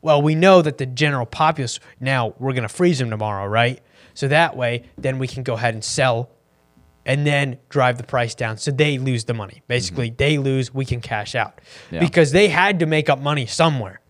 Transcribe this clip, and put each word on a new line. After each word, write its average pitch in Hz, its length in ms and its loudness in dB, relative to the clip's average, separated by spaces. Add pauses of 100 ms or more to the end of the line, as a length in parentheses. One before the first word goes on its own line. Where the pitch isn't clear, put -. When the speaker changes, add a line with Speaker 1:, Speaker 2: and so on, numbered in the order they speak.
Speaker 1:
"Well, 147 200 4
we 156 140 2
know 180 260 8
that 151 160 -2
the 135 80 -6
general 127 400 -2
populace, 151 540 -2 (200)
now 127 380 -2
we're 131 160 -4
gonna 120 160 -4
freeze 175 300 2
them 123 100 -2
tomorrow, 107 380 -4
right? 117 320 2 (340)
So - 140 -6
that 156 300 2
way, 120 260 -2 (140)
then 131 220 -4
we 131 80 -2
can 131 160 -10
go 123 100 -4
ahead 113 200 -2
and 110 100 -10
sell 127 460 0 (760)
and 143 200 0
then 139 340 0 (100)
drive 123 280 2
the 123 60 -10
price 120 320 -2
down." 110 220 -6
So - 140 -4
they 147 260 2
lose 127 280 -2
the 120 100 -4
money. 104 320 -12
Basically, 117 420 -2
Speaker 2:
Mm-hmm. 117 80 -14
Speaker 1:
they 147 220 2
lose, 135 340 -2
we 135 120 -4
can 123 160 -6
cash 107 340 -6
out. - 260 -4 (300)
Speaker 2:
Yeah. - 100 -6
Speaker 1:
Because 160 300 4
they 190 180 4
had 180 300 2
to 170 80 2
make 156 220 0
up 139 100 2
money 143 260 -2
somewhere. 127 640 -2